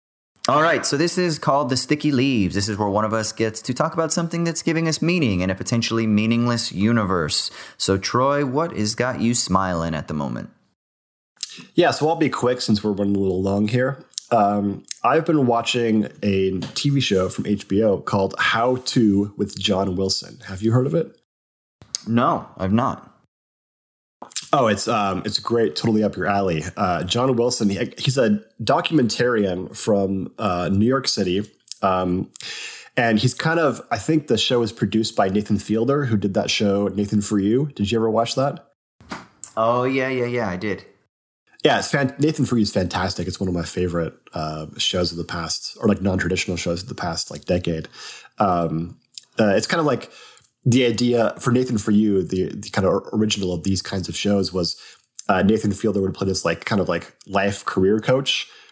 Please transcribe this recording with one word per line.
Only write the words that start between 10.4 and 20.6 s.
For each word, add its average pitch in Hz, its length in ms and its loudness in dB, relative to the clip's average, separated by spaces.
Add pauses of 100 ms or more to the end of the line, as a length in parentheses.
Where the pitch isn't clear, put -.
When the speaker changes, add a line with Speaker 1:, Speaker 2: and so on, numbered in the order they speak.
Speaker 2:
Yeah, 165 160 4
so 147 180 0
I'll 165 80 0
be 156 140 0
quick 123 300 0
since 104 220 0
we're 107 100 0
running 101 240 0
a - 20 2
little 95 240 0
long 101 260 0
here. 127 340 -2 (280)
Um, 101 540 2 (200)
I've 156 220 2
been 151 200 4
watching 117 640 2 (140)
a 95 380 2
T - 300 -2
V 139 100 2
show 95 280 2
from - 180 -6
H 101 220 -2
B 98 140 2
O 101 160 4
called 98 400 -2
How 123 380 2
To 104 600 2
with 101 220 -4
John 95 360 0
Wilson. 95 520 -4
Have 95 160 -12